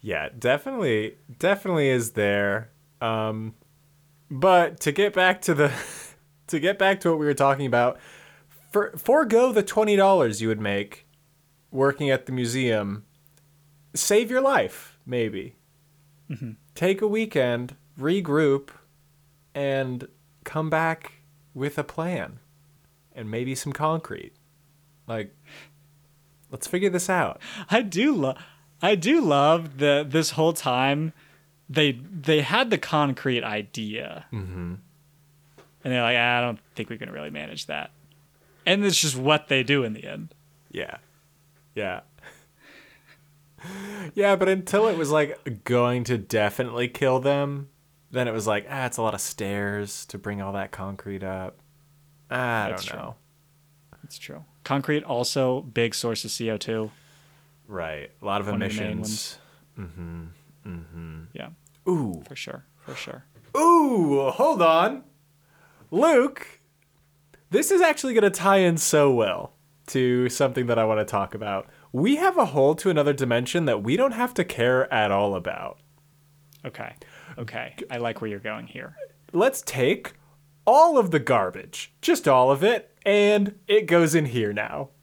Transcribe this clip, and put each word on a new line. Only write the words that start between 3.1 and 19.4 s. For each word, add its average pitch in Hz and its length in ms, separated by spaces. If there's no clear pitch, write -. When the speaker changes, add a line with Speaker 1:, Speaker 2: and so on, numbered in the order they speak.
Speaker 1:
but 170 520
to 151 100
get 202 220
back 185 300
to 175 120
the, 143 160
<laughs> - 380
to 165 120
get 190 180
back 196 240
to 175 80
what 160 100
we 151 60
were 147 80
talking 139 320
about, 120 320
for, 208 260
forego 247 540
the 208 120
twenty 214 320
dollars 170 460
you 110 60
would 107 140
make 101 460
working 139 400
at 131 160
the 135 40
museum. 117 760
Save 220 340
your 254 120
life, - 640
maybe. 117 500
Speaker 2:
Mm-hmm. 120 220
Speaker 1:
Take 190 260
a 214 60
weekend, 135 680
regroup, 147 680